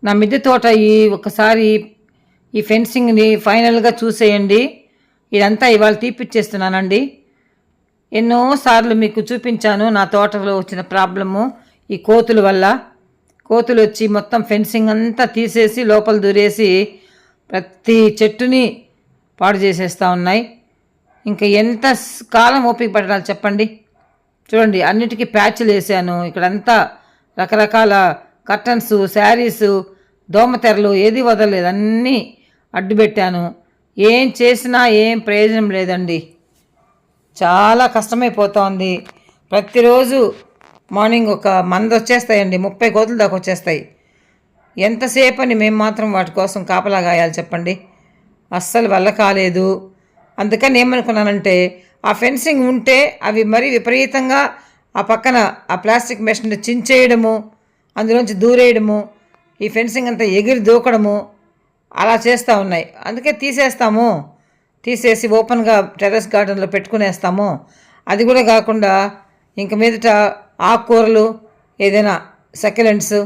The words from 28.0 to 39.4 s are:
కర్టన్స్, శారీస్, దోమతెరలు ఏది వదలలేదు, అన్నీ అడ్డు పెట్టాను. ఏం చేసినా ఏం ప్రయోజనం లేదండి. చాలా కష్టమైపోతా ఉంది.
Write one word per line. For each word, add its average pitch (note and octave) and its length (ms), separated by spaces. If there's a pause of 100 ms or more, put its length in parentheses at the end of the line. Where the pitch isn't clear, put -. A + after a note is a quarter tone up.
కర్టన్స్, G#3 600
శారీస్, G#3+ 580 (640)
దోమతెరలు G#3 680
ఏది G#3+ 260
వదలలేదు, G#3 440
అన్నీ A3 520 (560)
అడ్డు F#3+ 220
పెట్టాను. G3+ 460 (560)
ఏం A#3+ 440
చేసినా B3 460
ఏం A3 320
ప్రయోజనం G#3+ 500
లేదండి. F3+ 480 (1200)
చాలా G#3 500
కష్టమైపోతా G#3+ 760
ఉంది. F#3+ 280 (580)